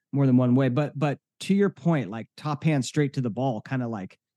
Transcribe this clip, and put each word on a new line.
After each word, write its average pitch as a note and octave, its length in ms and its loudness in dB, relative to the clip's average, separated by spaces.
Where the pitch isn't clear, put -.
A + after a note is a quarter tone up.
more C#3 140 2
than B2+ 120 6
one B2 160 4
way. C3 160 4
But, D3 280 -4
but C#3 200 -2
to - 140 0
your G3+ 140 2
point, C#3+ 420 -2
like, A2 160 -10
top D3 260 -6
hand D3 200 2
straight C#3+ 300 -2
to C#3 60 -2
the B2 100 -2
ball A#2 300 -4
kinda, B2+ 260 -6
like, G#2+ 320 -10